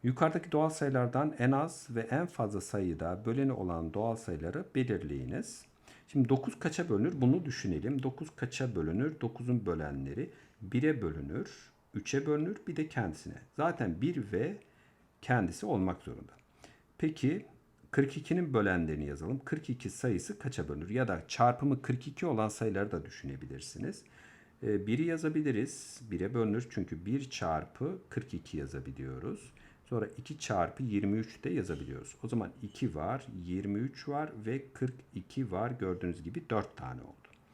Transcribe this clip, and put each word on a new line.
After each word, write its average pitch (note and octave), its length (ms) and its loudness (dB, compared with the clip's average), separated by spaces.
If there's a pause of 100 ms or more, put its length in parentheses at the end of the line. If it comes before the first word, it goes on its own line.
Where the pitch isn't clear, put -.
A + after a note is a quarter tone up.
Yukarıdaki D#3 480 2
doğal D#3 180 6
sayılardan C3+ 680 2
en B2+ 120 6
az D3 380 0
ve A#2 120 0
en C3 240 2
fazla G#2 360 -2
sayıda F#2 640 -2
böleni C3+ 260 2
olan E2+ 420 -2
doğal A2 220 2
sayıları F2+ 500 -4 (100)
belirleyiniz. D#2 920 -2 (420)
Şimdi C3 220 4
dokuz C3+ 300 2
kaça E3+ 300 -2
bölünür? C3 320 4
Bunu D3+ 240 6
düşünelim. A#2+ 580 0
Dokuz C3+ 320 -4
kaça B2 400 -4
bölünür? F#2+ 460 0
Dokuzun A#2+ 440 0
bölenleri D#2+ 640 -2 (320)
bire B2 400 2
bölünür, D#2 720 -4 (220)
üçe C#3 320 -2
bölünür, D3+ 320 0 (100)
bir D#3+ 80 -4
de D#3 120 0
kendisine. F#2+ 540 -4 (160)
Zaten G#2+ 440 0
bir B2+ 300 0
ve C#3+ 260 2 (640)
kendisi G#2+ 440 2
olmak F#2+ 360 2
zorunda. - 300 -12 (680)
Peki D#3 480 2 (460)
kırk C#3 260 4
ikinin E3 360 0
bölenlerini E2+ 520 4
yazalım. D#2 400 -4
Kırk - 240 -4
iki B2+ 200 -4
sayısı D3+ 500 -2
kaça G#2 280 -4
bölünür? D2+ 220 -6
Ya A#2+ 180 2
da E2 200 -2
çarpımı B2+ 540 4
kırk B2 260 -2
iki D3 180 -6
olan A2 240 2
sayıları G#2 420 0
da E2 140 -4
düşünebilirsiniz. C2+ 1000 -8 (600)
Ee, G#2 240 2
biri B2+ 180 4
yazabiliriz. D#3 960 0 (100)
Bire F#2 220 0
bölünür A#2 360 2
çünkü F2 360 -4
bir B2+ 240 0
çarpı F2+ 680 -2 (100)
kırk - 240 -4
iki D#2+ 240 -6
yazabiliyoruz. C2 960 -8 (360)
Sonra A2 180 0 (100)
iki C3+ 220 -12
çarpı F#2 440 0
yirmi G#2 340 2
üç - 260 -4
de - 60 -2
yazabiliyoruz. D2+ 760 -4
O A2+ 40 -6
zaman A2 240 0 (100)
iki G#2 340 -2
var, F#2+ 320 -2 (180)
yirmi G2+ 340 0
üç C3+ 280 -4
var D3 240 -2 (140)
ve C3 280 -2
kırk B2+ 220 -2 (200)
iki G#2+ 360 -4
var. G#2+ 200 0
Gördüğünüz F2+ 520 -2
gibi D#3+ 260 -6
dört G#2+ 280 2
tane B2+ 240 -8
oldu. - 260 -18 (260)